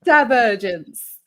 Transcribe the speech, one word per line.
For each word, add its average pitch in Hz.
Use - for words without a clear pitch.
Divergence. 226